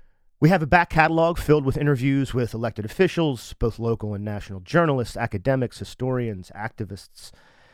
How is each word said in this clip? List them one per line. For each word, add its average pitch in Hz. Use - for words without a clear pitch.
We 156
have 185
a 156
back 175
catalog 165
filled 151
with 135
interviews 139
with 123
elected 113
officials, 156
both -
local 113
and 101
national 104
journalists, 139
academics, 120
historians, 120
activists. 101